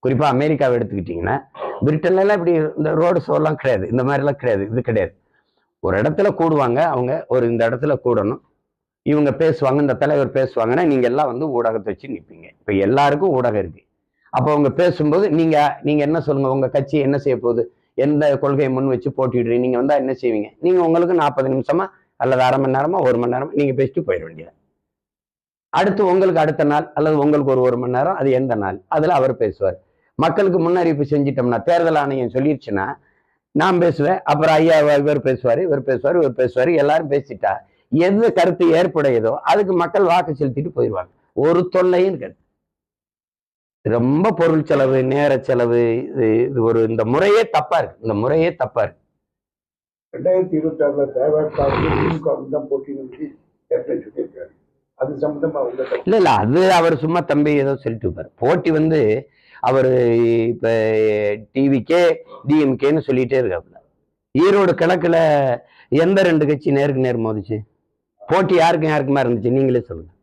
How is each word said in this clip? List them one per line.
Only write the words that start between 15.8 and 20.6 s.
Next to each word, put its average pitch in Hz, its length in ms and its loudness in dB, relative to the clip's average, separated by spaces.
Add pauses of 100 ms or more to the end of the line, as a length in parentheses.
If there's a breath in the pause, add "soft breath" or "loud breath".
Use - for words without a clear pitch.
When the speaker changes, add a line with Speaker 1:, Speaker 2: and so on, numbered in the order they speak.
Speaker 1:
நீங்க 147 200 0
என்ன 160 200 0
சொல்லுங்க, 139 280 0
உங்க 135 220 -2
கட்சி 143 180 -4 (120)
என்ன 143 180 0
செய்ய 131 180 0
போகுது, 117 200 0 (420 soft breath)
எந்த 147 180 2 (200)
கொள்கையை 139 340 0
முன் 135 160 0
வச்சு 135 160 -4 (100)
போட்டிடுறீங்க, 123 460 0
நீங்க 127 160 0
வந்தா 139 200 2
என்ன 131 120 -2 (100)
செய்வீங்க, 110 260 -2 (160)